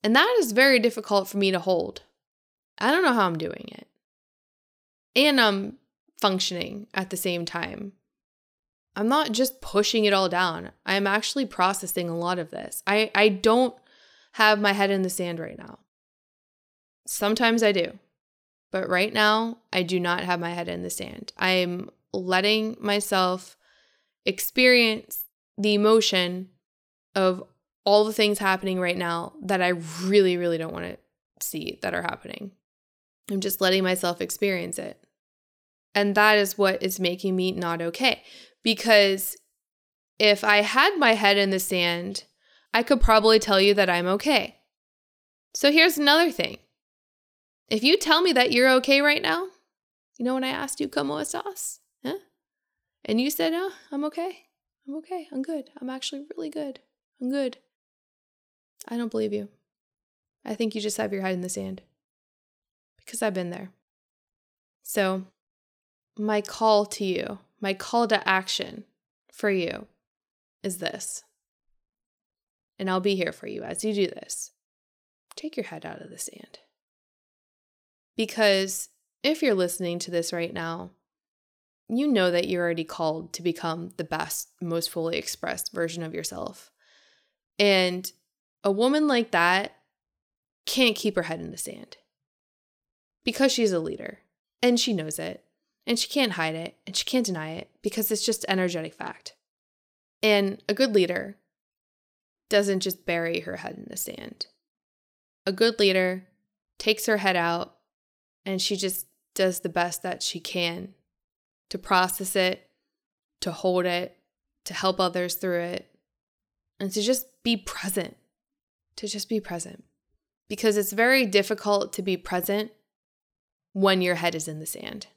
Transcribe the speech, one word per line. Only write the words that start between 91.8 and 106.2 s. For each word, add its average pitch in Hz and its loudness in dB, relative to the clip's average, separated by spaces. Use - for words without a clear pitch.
because 262 2
she's 220 2
a 170 0
leader - -10
and 240 4
she 240 0
knows 156 -4
it 165 -10
and 233 0
she - -4
can't 254 -2
hide 160 -4
it 165 -12
and 190 -8
she - -4
can't 247 -2
deny 160 -8
it - -14
because 214 -6
it's 214 -4
just 214 -4
energetic 180 -2
fact. - -16
And 202 2
a 208 0
good 226 2
leader 185 0
doesn't 196 2
just 185 -6
bury 170 -2
her 180 -10
head - -12
in - -18
the - -14
sand. - -12
A 190 0
good 226 2
leader 185 2